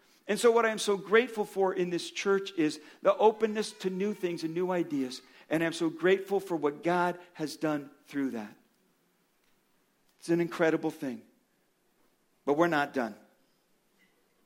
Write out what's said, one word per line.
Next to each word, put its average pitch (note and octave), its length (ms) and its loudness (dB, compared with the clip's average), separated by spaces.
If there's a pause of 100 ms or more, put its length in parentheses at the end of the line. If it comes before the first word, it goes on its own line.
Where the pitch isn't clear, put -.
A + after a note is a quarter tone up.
(280)
And G3+ 100 -2
so A#3+ 140 6
what A3+ 120 4
I A3+ 40 4
am A3 100 -4
so G3+ 180 0
grateful G#3+ 480 2
for F#3+ 300 0
in F3+ 160 -2
this E3+ 180 -4
church G3 480 0
is D3+ 220 0 (240)
the - 140 4
openness A3 640 2
to F#3+ 100 -2
new G3 240 -2
things E3+ 300 -4
and D#3+ 100 -4
new F3+ 160 -2
ideas. D3+ 520 -2 (260)
And E3 160 0
I'm E3 80 0
so E3 180 -2
grateful F#3+ 480 2
for F#3 160 -6
what D3 300 -2
God F3 340 0 (140)
has D3+ 240 -8
done D3 340 -4 (160)
through C#3 260 -4
that. G#2+ 220 -10 (1700)
It's - 80 -10
an E3+ 120 2
incredible D#3+ 520 0
thing. B2 280 -8 (1200)
But D3 120 0
we're E3+ 120 4
not C#3+ 260 -2
done. A2+ 220 -4 (1300)